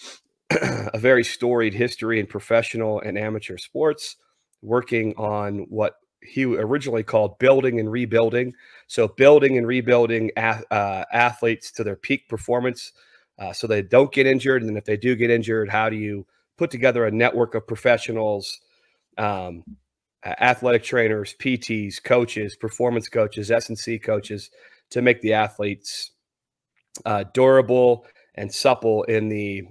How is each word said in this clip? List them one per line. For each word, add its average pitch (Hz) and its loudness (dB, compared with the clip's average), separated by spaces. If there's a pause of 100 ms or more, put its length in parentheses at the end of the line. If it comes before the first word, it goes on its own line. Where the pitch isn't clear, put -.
(120)
<clears throat> - -20
a 123 -4
very 123 4
storied 117 -2
history 113 -2
in 98 -2
professional 110 -2
and 104 -8
amateur 107 -8
sports, - -4 (460)
working 113 -2
on 104 -6
what 107 -4 (260)
he 135 -4
originally 120 -2
called 107 0
building 131 4
and 107 -4
rebuilding. 117 0 (360)
So 113 0
building 139 8
and 117 2
rebuilding 117 2
ath-, 110 -2
uh, 101 -2
athletes 117 0
to 117 -8
their 101 -6
peak - -6
performance, 120 -4 (460)
uh, 92 -12
so - -8
they 107 0
don't 127 4
get 135 4
injured. 131 2
And 110 -4
then 107 -4
if 101 -8
they 107 -2
do 120 0
get 117 0
injured, 110 0
how 110 0
do 110 -4
you 104 -8 (320)
put 165 -2
together 120 2
a 104 0
network 117 0
of 110 -6
professionals, 110 -2 (560)
um, 92 -6 (580)
a-, 104 -2
athletic 123 4
trainers, 110 -2
P 131 -2
Ts, 104 -8
coaches, 117 0
performance 117 -4
coaches, 107 -4
S 117 0
and 110 -8
C 117 -8
coaches 104 -6 (400)
to 123 -4
make 123 2
the 107 0
athletes, 104 -4 (960)
uh, 104 -2
durable 127 4 (300)
and 101 -10
supple 113 0
in 110 -2
the 101 -6